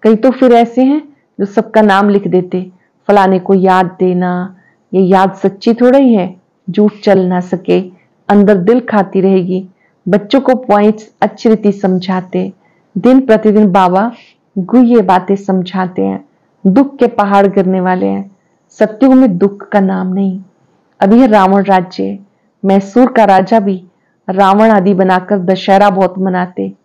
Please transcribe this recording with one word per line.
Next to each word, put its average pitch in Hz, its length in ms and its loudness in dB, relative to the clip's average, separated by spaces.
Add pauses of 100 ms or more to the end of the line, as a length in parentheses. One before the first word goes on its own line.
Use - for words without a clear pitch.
कई 220 140 2
तो 254 140 2
फिर 254 220 2
ऐसे 233 300 2
हैं 294 260 -2 (320)
जो 196 40 -2
सबका 214 380 -2
नाम 202 260 2
लिख 202 200 0
देते। 180 440 -4 (340)
फलाने 190 320 2
को 180 160 -2
याद 185 460 0
देना, 180 560 -4 (380)
ये 190 60 2
याद 190 340 2
सच्ची 196 400 -2
थोड़ा 247 240 2
ही 262 160 4
है, 185 220 -4 (340)
झूठ 208 220 0 (120)
चल 196 140 2
ना 180 220 -2
सके, 180 500 -4 (380)
अंदर 202 260 4
दिल 202 260 0
खाती 196 400 -4
रहेगी। 185 480 -2 (400)
बच्चों 202 320 0
को 262 140 0
points 214 680 -2
अच्छी 208 280 -2
रीति 214 240 0
समझाते। 185 800 -4 (460)
दिन 254 220 4
प्रतिदिन 214 520 2
बाबा 190 400 0 (460)
गुह्य 233 440 2
बातें 190 340 0
समझाते 185 680 -6
हैं, 196 260 -8 (380)
दुख 262 300 2
के 247 100 0
पहाड़ 202 400 0
गिरने 190 340 -2
वाले 185 260 -2
हैं। 196 300 -8 (340)
सत्युग 220 440 0
में 254 240 2
दुख 202 300 -4
का 208 120 0
नाम 190 260 -2
नहीं। 190 360 -4 (580)
अभी 208 200 4
है 262 60 4
रावण 196 360 2
राज्य, 196 560 -4 (460)
मैसूर 196 480 2
का 226 120 2
राजा 196 360 2
भी 190 240 -4 (460)
रावण 196 400 2
आदि 202 240 2
बनाकर 185 440 -2
दशहरा 190 520 0
बहुत 185 280 -2
मनाते। 185 540 -6 (120)